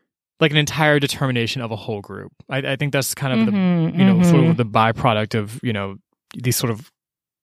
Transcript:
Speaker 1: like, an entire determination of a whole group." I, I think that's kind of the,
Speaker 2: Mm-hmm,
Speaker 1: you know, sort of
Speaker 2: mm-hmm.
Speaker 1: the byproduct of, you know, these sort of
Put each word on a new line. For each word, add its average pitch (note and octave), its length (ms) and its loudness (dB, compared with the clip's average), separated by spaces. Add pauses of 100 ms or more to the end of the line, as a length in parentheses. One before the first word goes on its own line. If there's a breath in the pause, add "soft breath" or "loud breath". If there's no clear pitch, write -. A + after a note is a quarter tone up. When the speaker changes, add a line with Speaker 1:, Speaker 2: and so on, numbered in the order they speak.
(420 soft breath)
Speaker 1:
like, D3+ 100 2
an D3+ 60 -4
entire D3 420 0
determination B2+ 600 -2
of A2+ 100 -8
a G#2+ 60 -6
whole G2+ 240 -10
group." G2 320 -16 (160)
I, C#3 80 -6
I C3+ 180 -4
think C#3+ 160 -2
that's C#3 240 -2
kind C3+ 240 -2
of A3+ 60 2
the, G#3 80 0
Speaker 2:
Mm-hmm, F3 440 0
Speaker 1:
you F#3+ 80 6
know, F#3 180 6
sort E3+ 200 6
of E3 120 4
Speaker 2:
mm-hmm. - 20 0
Speaker 1:
the A#2+ 80 0
byproduct A2 760 2
of, G#2 240 -6
you B2 80 -2
know, G2 240 -6 (400)
these B2 220 -2
sort B2 120 -2
of A2+ 220 -8 (520)